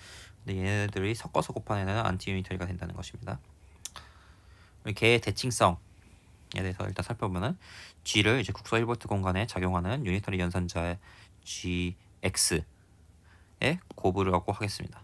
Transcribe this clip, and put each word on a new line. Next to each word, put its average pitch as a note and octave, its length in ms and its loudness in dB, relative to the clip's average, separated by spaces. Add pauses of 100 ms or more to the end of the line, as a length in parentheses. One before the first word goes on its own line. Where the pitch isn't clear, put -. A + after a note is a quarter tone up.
(460)
근데 F#2+ 140 -2
얘네들이 G2+ 560 0
섞어서 - 380 -2
곱한 G#2 260 -2
애는 G2 260 0
안티 F#2 260 -2
유니터리가 F#2 340 -4
된다는 F2 300 -6
것입니다. - 440 -10 (1400)
우리 A2 100 -2
개의 A2+ 260 6
대칭성에 G#2+ 580 2 (760)
대해서 F#2+ 340 -2
일단 F#2+ 160 -2
살펴보면은 G#2+ 540 -2 (460)
G를 G#2+ 360 6
이제 A2 140 -2
국소 - 240 0
일 A#2 80 4
볼트 A#2 220 -2
공간에 F#2+ 380 2
작용하는 F#2 600 0
유니터리 F#2 340 0
연산자의 F2 580 0 (460)
지엑스의 F2+ 1200 -2 (1300)
고부라고 F#2 560 2
하겠습니다. - 520 -6